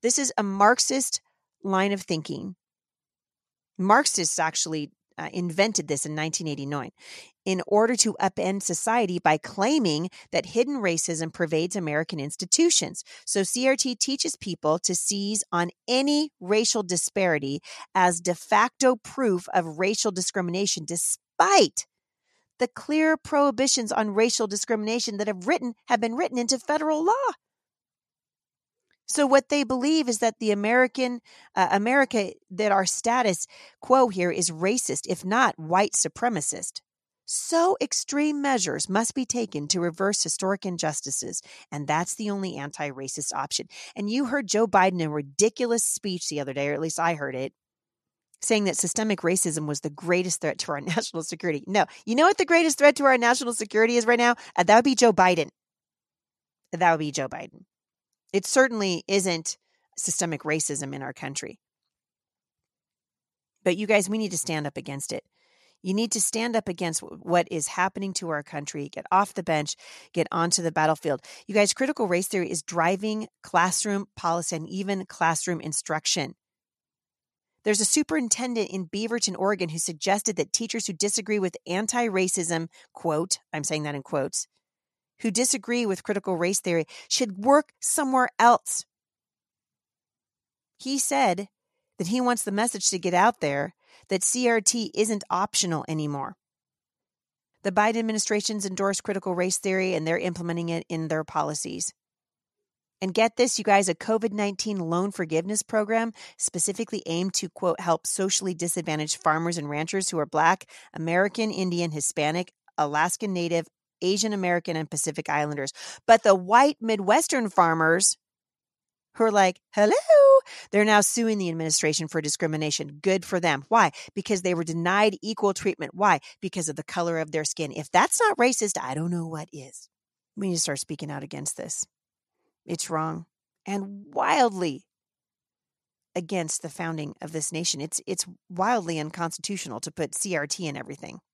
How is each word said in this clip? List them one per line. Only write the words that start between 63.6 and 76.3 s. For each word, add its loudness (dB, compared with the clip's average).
But 2
you -4
guys, 2
we -2
need -4
to -4
stand -4
up -8
against -10
it. -8
You -2
need 0
to -2
stand -2
up -2
against -4
w-, -16
what 2
is -4
happening -2
to -6
our -2
country. -10
Get -12
off 4
the -6
bench, 0
get 0
onto 0
the 0
battlefield. 0
You -10
guys, 4
critical -2
race 0
theory -2
is -4
driving -2
classroom 0
policy -2
and -8
even -4
classroom -2
instruction. -4